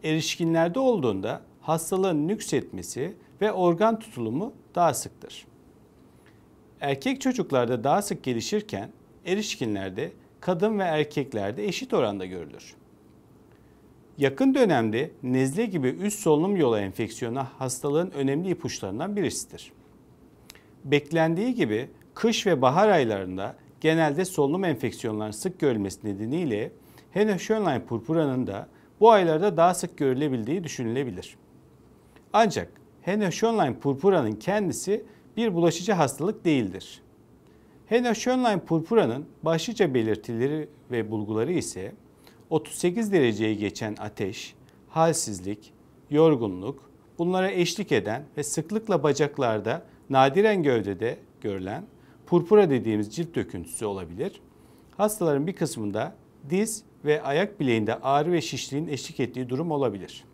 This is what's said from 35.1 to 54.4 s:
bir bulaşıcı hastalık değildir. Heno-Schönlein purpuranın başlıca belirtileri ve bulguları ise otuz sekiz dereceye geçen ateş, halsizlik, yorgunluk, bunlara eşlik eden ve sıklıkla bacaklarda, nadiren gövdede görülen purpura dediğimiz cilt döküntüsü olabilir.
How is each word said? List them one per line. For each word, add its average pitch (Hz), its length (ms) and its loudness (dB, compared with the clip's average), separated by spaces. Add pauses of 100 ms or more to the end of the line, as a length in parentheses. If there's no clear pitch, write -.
bir 220 180 0
bulaşıcı 170 380 2
hastalık 170 520 0
değildir. 107 580 -2 (840)
Heno-Schönlein 240 720 2
purpuranın 160 680 2 (160)
başlıca 165 520 0
belirtileri 123 760 0 (220)
ve 113 200 -2
bulguları 110 420 -2
ise 104 400 -6 (580)
otuz - 240 -2
sekiz 196 380 -2
dereceye 110 420 4
geçen 104 440 -4
ateş, - 560 -8 (340)
halsizlik, 110 840 -2 (380)
yorgunluk, 123 800 2 (280)
bunlara 185 320 0
eşlik 175 420 -2
eden 113 320 0 (120)
ve 147 60 -6
sıklıkla 190 600 -2
bacaklarda, 139 800 0 (280)
nadiren 165 520 4
gövdede 113 560 0 (220)
görülen 101 440 -6 (420)
purpura 175 440 6
dediğimiz 107 440 0
cilt 165 200 -6
döküntüsü 98 500 -6
olabilir. 98 560 -6 (560)